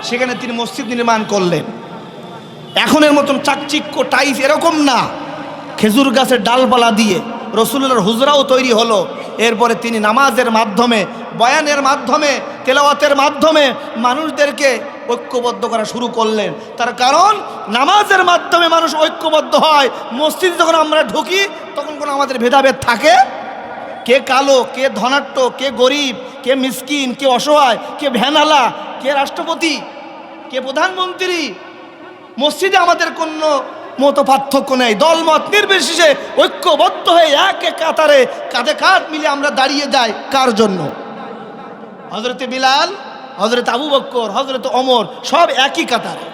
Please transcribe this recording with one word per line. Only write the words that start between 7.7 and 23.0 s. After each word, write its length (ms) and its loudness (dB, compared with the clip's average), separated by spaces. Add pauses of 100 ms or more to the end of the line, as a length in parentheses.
হুজরাও 420 2
তৈরি 280 2
হলো। 360 2 (300)
এরপরে 380 2
তিনি 240 -4
নামাজের 520 2
মাধ্যমে, 540 2 (320)
বয়ানের 440 2
মাধ্যমে, 580 0 (260)
তেলাওয়াতের 500 4
মাধ্যমে 580 4 (240)
মানুষদেরকে 800 0 (300)
ঐক্যবদ্ধ 560 -4
করা 200 -2
শুরু 220 -6
করলেন। 460 -2 (240)
তার 160 -2
কারণ 440 4 (300)
নামাজের 560 2
মাধ্যমে 440 2
মানুষ 280 2
ঐক্যবদ্ধ 600 0
হয়। 340 4 (240)
মসজিদে 440 -2
যখন 180 2
আমরা 280 2
ঢুকি 440 -2 (280)
তখন 240 -8
কোনো 120 -4
আমাদের 280 -2
ভেদাভেদ 420 4
থাকে? 320 2 (920)